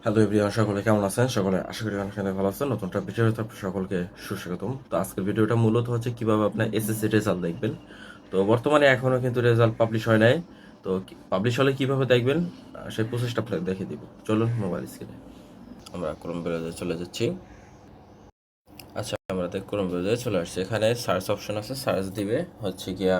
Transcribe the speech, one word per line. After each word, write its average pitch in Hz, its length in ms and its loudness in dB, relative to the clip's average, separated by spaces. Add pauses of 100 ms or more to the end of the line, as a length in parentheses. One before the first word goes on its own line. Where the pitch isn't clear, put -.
হ্যালো 110 220 2
এভরিওয়ান, 104 340 2
সকলে 101 280 2
কেমন 107 220 6
আছেন? 120 160 2 (120)
সকলে 95 200 2 (140)
আশা 95 140 -8
করি 104 180 -2
অনেক 98 200 -8
অনেক 95 160 0
ভালো 98 140 2
আছেন। 143 200 -2
নতুন 113 160 -4
একটা 98 180 -2
ভিডিওতে 110 360 0
আপনাদের - 220 -10
সকলকে 95 320 -4 (280)
সুস্বাগতম। 92 460 -6 (180)
তো - 120 -8
আজকের 95 260 -6
ভিডিওটা 110 280 2 (100)
মূলত 117 280 2
হচ্ছে 117 240 -2
কিভাবে 110 320 2
আপনার 107 180 -2 (100)
এসএসসি 107 380 -2
রেজাল্ট 101 320 2
দেখবেন। 107 240 -2 (600)
তো 92 40 -4 (160)
বর্তমানে 147 340 4 (100)
এখনও 127 300 2
কিন্তু 123 140 0 (100)
রেজাল্ট 113 320 6
পাবলিশ 113 280 0
হয় 110 160 6
নাই। 127 100 8 (480)
তো 92 60 -6 (180)
কি-, - 100 -18 (160)
পাবলিশ 107 260 0
হলে 135 200 4
কিভাবে 135 340 0
দেখবেন, 127 300 4
আহ, 175 40 -4 (480)
সেই 110 140 0
প্রসেসটা 117 340 -2
আপনাকে 87 260 -4
দেখিয়ে 95 220 -4
দিব। 76 100 -10 (260)
চলুন 113 220 2 (140)
মোবাইল 82 280 -4
স্ক্রিনে। - 240 -16 (760)
আমরা 85 160 -4 (120)
Chrome 85 220 -8
ব্রাউজারে 82 380 -4
চলে 87 180 -4
যাচ্ছি। 87 260 -4 (1700)
আচ্ছা, 110 160 -6 (180)
আমরা 90 200 -2
তো 98 40 -4 (120)
Chrome 101 200 0
ব্রাউজারে 92 360 0
চলে 107 180 0
আসছি। - 220 -8
এখানে 107 220 0 (180)
সার্চ 95 280 0
অপশন 101 280 -6
আছে, 117 120 -8 (100)
সার্চ 95 220 0 (120)
দিবে 107 200 -2 (260)
হচ্ছে 95 260 -6 (100)
গিয়া 92 200 4